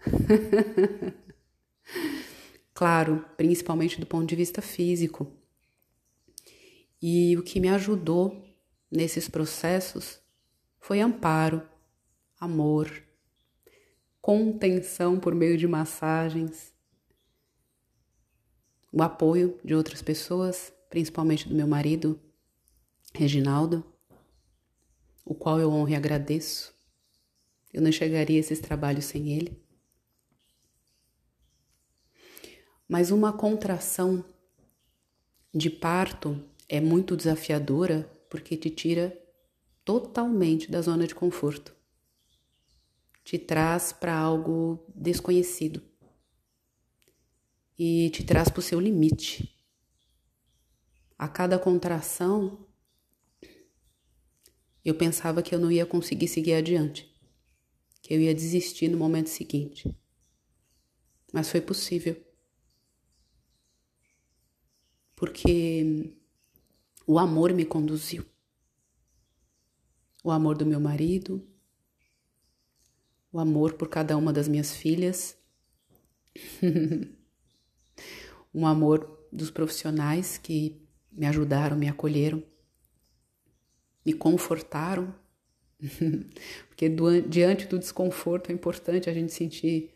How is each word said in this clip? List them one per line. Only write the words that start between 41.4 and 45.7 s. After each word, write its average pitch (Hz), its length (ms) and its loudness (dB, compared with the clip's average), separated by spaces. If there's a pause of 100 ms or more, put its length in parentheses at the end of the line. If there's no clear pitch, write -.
Te - 160 -6
traz 165 520 0
pra 170 240 -4
algo 165 800 -2
desconhecido. 170 880 0 (2000)